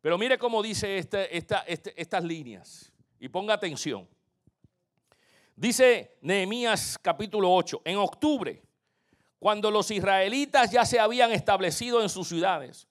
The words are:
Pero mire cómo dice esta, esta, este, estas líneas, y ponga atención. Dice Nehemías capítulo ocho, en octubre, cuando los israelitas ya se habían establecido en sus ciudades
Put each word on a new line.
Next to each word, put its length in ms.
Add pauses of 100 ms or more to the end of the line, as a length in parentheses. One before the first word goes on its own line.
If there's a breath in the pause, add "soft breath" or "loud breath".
Pero 160
mire 200
cómo 260
dice 340
esta, 260
esta, 440
este, 320
estas 240
líneas, 680 (280)
y 100
ponga 240
atención. 540 (1500 soft breath)
Dice 680
Nehemías 800
capítulo 520
ocho, 300
en 140
octubre, 680 (760)
cuando 300
los 220
israelitas 800
ya 120
se 160
habían 320
establecido 680
en 80
sus 180
ciudades 640